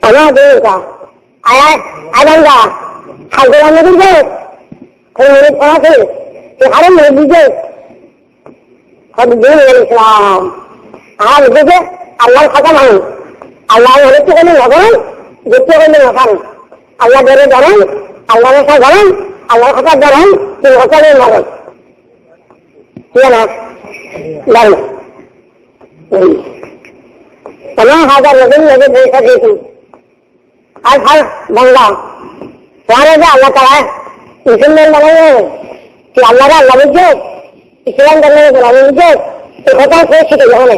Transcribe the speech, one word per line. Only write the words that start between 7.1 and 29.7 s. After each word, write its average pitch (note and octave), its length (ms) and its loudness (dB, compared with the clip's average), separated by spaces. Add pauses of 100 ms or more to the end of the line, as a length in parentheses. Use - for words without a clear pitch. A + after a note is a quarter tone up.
দিছে। D4 360 0 (1700)
সব A#3+ 120 0
দিন A#3+ 300 2 (240)
ইসলাম। G#3 760 -2 (560)
আর C4 300 0
দিছে D4+ 280 2 (440)
আল্লাহর B3+ 280 0
কথা D4+ 260 -2
মানে। B3+ 260 2 (680)
আল্লাহ B3+ 400 2
হলে C4+ 120 2
তো D4 120 -2
কোনো E4 220 2
না B3 140 0
করেন, F4+ 260 2 (580)
দেখতে C4 260 0
কোনো D#4 280 2
না B3 180 -2
করেন। G#3+ 140 -2 (600)
আল্লাহ C4 220 0
ধরে C4+ 260 2
ধরেন, C#4+ 340 2 (460)
আল্লাহর B3+ 360 0
কথা D4 160 0
ধরেন, F#4 480 0 (220)
আল্লাহর A#3+ 240 0
কথা C4+ 220 -2
ধরেন, D4 380 0
তুমি - 440 -2
কথা D4 240 0
নিয়ে D4+ 120 2
ধরেন। A3+ 300 0 (1500)
ঠিক - 300 -4
না? A#3 200 0 (1000)
ধরেন। G#3+ 260 2 (1400)
হুম। - 240 -2 (1400)
আমার C#4 320 0
হাজার C#4 260 2
নবীন C4 260 2
নবী D#4 260 2
বৈশা B4+ 340 0
দিয়েছি। A#4 480 -2 (1120)